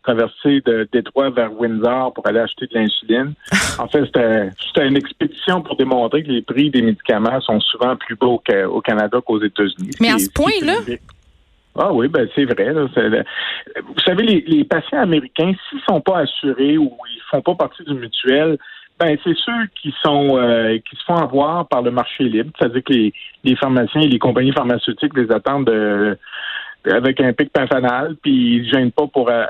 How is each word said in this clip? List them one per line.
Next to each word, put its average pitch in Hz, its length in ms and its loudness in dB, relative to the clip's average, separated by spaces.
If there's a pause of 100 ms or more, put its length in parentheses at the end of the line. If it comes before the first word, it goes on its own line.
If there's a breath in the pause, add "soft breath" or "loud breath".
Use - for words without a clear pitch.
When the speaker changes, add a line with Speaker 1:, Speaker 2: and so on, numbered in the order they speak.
Speaker 1:
traversé 127 600 0
de 113 280 0
Détroit 131 380 0
vers 117 220 -2
Windsor 120 600 -2
pour 113 160 -8
aller 110 120 2
acheter 113 260 -6
de - 80 -12
l'insuline. 117 600 -2 (160 loud breath)
Speaker 2:
<laughs> - 280 -2
Speaker 1:
En 117 100 -6
fait, 147 160 0
c'était, 110 460 0 (160)
c'était 147 200 0
une 135 120 2
expédition 165 640 -4
pour - 140 -8
démontrer 131 460 0
que 147 60 -10
les 123 140 -2
prix 139 280 0
des 127 120 2
médicaments 113 580 0
sont 110 180 0
souvent 123 380 0
plus - 200 -12
bas 127 100 0
au 123 200 0
Ca-, 98 220 2
au 107 140 -4
Canada 107 420 0
qu'aux 107 180 0
États-Unis. 101 560 -2
Speaker 2:
Mais 233 120 4
à 220 80 2
Speaker 1:
C'est, - 80 0
Speaker 2:
ce 294 40 -14
point-là ? 339 440 0 (100)
Speaker 1:
c'est 370 80 -8
une, 359 60 -8 (800)
ah 190 120 0
oui, 120 180 2
ben 151 260 0
c'est 143 100 2
vrai. 131 300 0
Là, 151 180 0
c'est 110 160 0
le, 113 160 0 (580 loud breath)
vous - 220 -8
savez, 185 200 2
les, 208 220 4
les 151 180 4
patients 170 360 -2
américains, 170 540 0 (160)
s'ils 277 180 -10
sont 175 140 2
pas 180 160 2
assurés 139 580 0
ou 147 160 2 (160)
ils - 220 -18
font 143 100 0
pas 175 140 0
partie 170 300 -4
du 147 100 -6
mutuel, 135 640 0 (420 loud breath)
ben 156 240 2
c'est 165 180 2
ceux 233 240 -2 (140)
qui 147 140 -6 (100)
sont, 143 320 2
euh, 117 400 2
qui 113 200 -14
se - 80 -14
font 175 120 0
avoir 151 500 0
par 131 140 0
le 123 120 0
marché 123 320 -2
libre, 117 340 0
c'est-à-dire 127 260 0
que - 80 0
les, 110 220 4 (280 loud breath)
les 127 140 2
pharmaciens 131 460 2
et 151 60 4
les 127 100 4
compagnies 127 340 2
pharmaceutiques 131 640 -2
les 117 160 2
attendent 135 320 0
de, 104 540 2 (680 loud breath)
avec 123 360 2
un 127 120 4
pic 139 200 -2
panfanal, 131 680 0
puis 123 360 4
ils 120 100 -2
se 139 100 0
gênent 127 140 2
pas 147 160 0
pour, 123 240 0
euh, 117 200 2